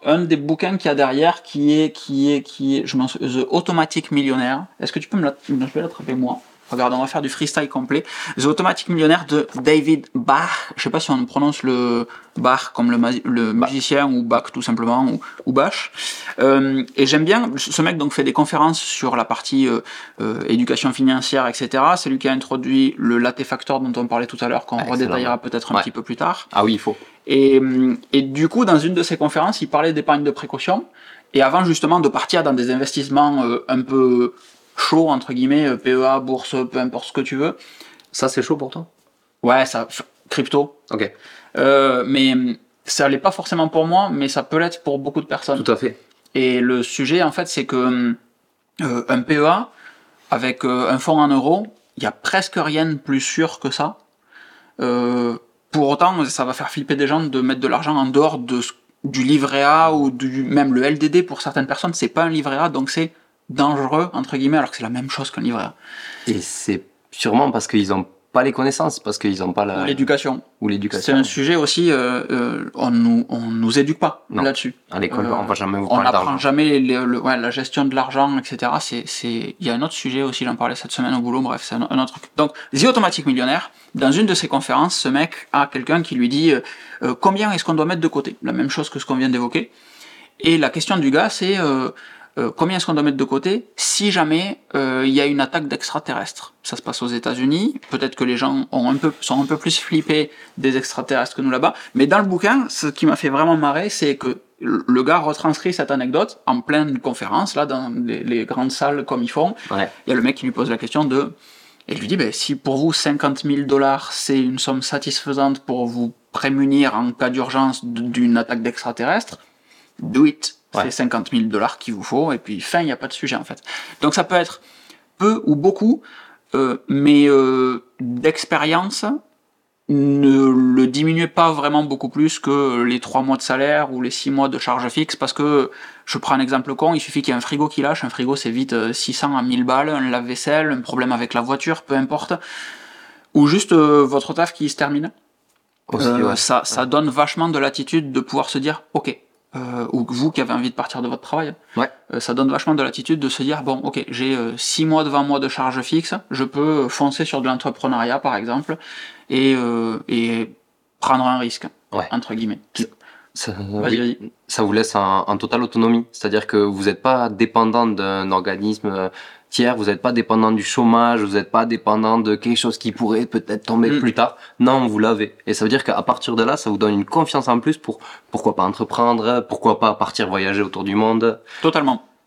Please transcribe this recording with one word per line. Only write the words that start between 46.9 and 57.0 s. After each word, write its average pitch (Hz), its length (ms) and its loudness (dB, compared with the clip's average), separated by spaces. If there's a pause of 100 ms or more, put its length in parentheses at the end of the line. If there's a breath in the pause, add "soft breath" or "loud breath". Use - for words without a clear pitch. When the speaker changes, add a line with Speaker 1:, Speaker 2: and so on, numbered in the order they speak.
Speaker 1:
en 156 100 2
fait, 170 160 -4
c'est 135 180 -4
que, 131 100 -4
hum, 123 400 2 (640)
euh, 120 260 -2
un 127 140 2
P 151 160 0
E 147 80 4
A, 190 240 2 (640 loud breath)
avec, - 340 -2
euh, 127 240 0
un 131 80 2
fonds 156 220 2
en 147 80 6
euros, 147 400 2 (300)
il 120 60 -6
y 110 40 -2
a 107 40 -2
presque - 440 -2
rien 156 300 0
de 156 100 0
plus 135 260 -2
sûr - 380 -2
que 135 100 -4
ça. 151 300 -4 (800 soft breath)
Euh, 120 580 0 (340)
pour 147 180 4
autant, 165 360 2
ça 127 200 -2
va 127 80 -2
faire - 160 -8
flipper 139 260 -4
des 139 120 2